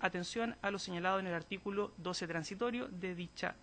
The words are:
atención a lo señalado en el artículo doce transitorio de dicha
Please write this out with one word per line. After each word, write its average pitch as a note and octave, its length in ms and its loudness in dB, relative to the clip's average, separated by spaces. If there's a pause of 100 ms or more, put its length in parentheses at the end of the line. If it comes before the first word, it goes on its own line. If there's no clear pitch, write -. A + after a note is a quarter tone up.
atención G3 640 0
a G3+ 80 2
lo G3 80 0
señalado F#3 400 2
en F#3+ 80 0
el F3 80 0
artículo G3 640 0
doce F3 280 0
transitorio A3+ 640 0
de F#3 260 -4
dicha F3 480 -2